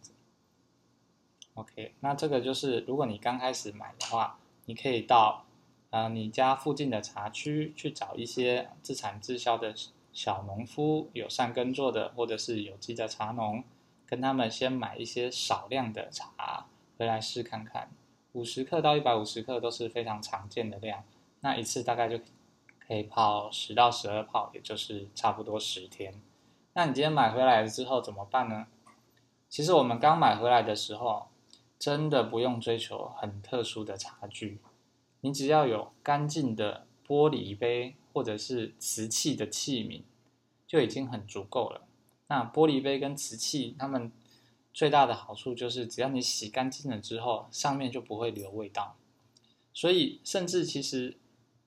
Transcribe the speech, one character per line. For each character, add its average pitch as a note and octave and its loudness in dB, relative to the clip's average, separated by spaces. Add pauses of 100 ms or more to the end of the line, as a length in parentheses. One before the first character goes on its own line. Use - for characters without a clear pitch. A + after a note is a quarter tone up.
子。 - -20 (1400)
OK， A2 -14
那 C#3 0
这 D#3 -2
个 C3+ 2
就 C3 0
是 C3 0
如 C3 -4
果 C#3+ 2
你 G#2 -4
刚 B2 0
开 B2+ 0
始 A2 -6
买 G#2 -14
的 - -8
话， A2+ 0 (280)
你 A#2 -8
可 C3+ -2
以 A#2+ 2
到， A2 6 (440)
呃， A2+ 0
你 A2 -4
家 C3 4
附 C#3+ -2
近 C#3 -2
的 G#2+ 0
茶 G#2 -8
区 D3+ -4
去 - -6
找 - -8
一 A#2 -6
些 B2 2 (120)
自 - -6
产 G#2 -6
自 B2+ -4
销 A#2 2
的 A2 -4 (380)
小 G2 -4
农 G2+ -8
夫、 D#3 0
友 A2 -6
善 A#2+ 0
耕 B2+ 0
作 C3+ 0
的， A2 0
或 A#2+ -2
者 A2 -2
是 G#2+ -4
有 G2+ -12
机 A#2 -10
的 A#2 -4
茶 A2 -6
农， A2+ -2 (420)
跟 B2 -4
他 C3 2
们 A#2+ 2
先 B2+ 0
买 A2 -4
一 A#2 -8
些 B2 -2
少 - -2
量 B2 -2
的 G#2 -8
茶 - -10 (300)
回 A#2 0
来 A2 0
试 A#2+ -6
看 A2 -8
看。 A#2+ -10 (440)
五 A#2+ -6
十 C3 -6
克 E3 0
到 D3+ 6
一 - 4
百 B2+ 4
五 G#2+ 0
十 A2 -8
克 B2 -4
都 A#2 0
是 A#2 -4
非 A#2 -4
常 G#2+ -6
常 G2+ -8
见 A2 -4
的 G2+ -10
量， G#2 -8 (340)
那 - -2
一 A#2 -4
次 B2 -4
大 A#2 0
概 A#2 2
就 A#2 -2 (640)
可 - -6
以 G#2+ -2
泡 G#2 2
十 - -8
到 A#2+ 8
十 A#2 -4
二 G#2+ 0
泡， G#2 -2
也 - -14
就 - -8
是 G2+ -8
差 A2 2
不 A2 -2
多 G#2+ -4
十 F#2+ -6
天。 G2 -12 (520)
那 F3 2
你 C3+ 0
今 B2+ 0
天 D#3 4
买 B2 6
回 B2+ 4
来 A2+ 8
之 A#2 -4
后 B2+ 2
怎 G#2+ -8
么 G2 -10
办 B2 0
呢？ A2 -6 (800)
其 - -4
实 E3+ 4
我 D3+ 10
们 A#2+ 2
刚 D3+ 8
买 A#2+ 8
回 A2+ 2
来 A#2+ 8
的 G#2+ 0
时 G#2+ -6
候， A2 -2 (500)
真 D3+ 0
的 C3+ 6
不 A2+ -2
用 A#2+ 2
追 A#2 0
求 G#2+ -8
很 G2+ -8
特 B2 -2
殊 G#2+ -4
的 G#2 -8
茶 - -12
具， G#2 -10 (600)
你 C#3 -4
只 C3+ -2
要 D3+ 6
有 G#2+ -2 (100)
干 D3 2
净 C#3+ 0
的 G#2+ -4 (180)
玻 D3 6
璃 G#2 -4
杯 A#2+ 0 (180)
或 C#3 0
者 G#2+ -2
是 A#2 -4
瓷 - -4
器 B2+ 0
的 G#2+ -2
器 B2 -2
皿， E2+ -10 (640)
就 D#3+ 2
已 A#2+ 6
经 C3+ -4
很 A2 -8
足 G2 -8
够 A2+ -2
了。 - -12 (460)
那 C3+ 0
玻 D3+ 4
璃 C3+ 4
杯 C#3 0
跟 C#3 -2
瓷 B2+ -8
器， A#2+ -4
它 C3+ -4
们 A#2+ -4 (640)
最 D3+ 4
大 C#3 8
的 A#2+ 2
好 G#2+ -10
处 - -6
就 A#2+ -4
是， A#2 -4
只 A2+ -6
要 B2 2
你 C3 0
洗 A2 -2
干 C3 -2
净 C#3+ -8
了 A2 -4
之 A2+ -6
后， A#2 -2
上 C#3 0
面 C3 -2
就 B2 -6
不 G#2+ -6
会 A#2 0
留 G2+ -8
味 G#2 -8
道。 G2+ -8 (800)
所 E3+ 4
以， F3 4
甚 F3+ -2
至 F3+ 2
其 C#3+ -4
实 B2+ -4 (500)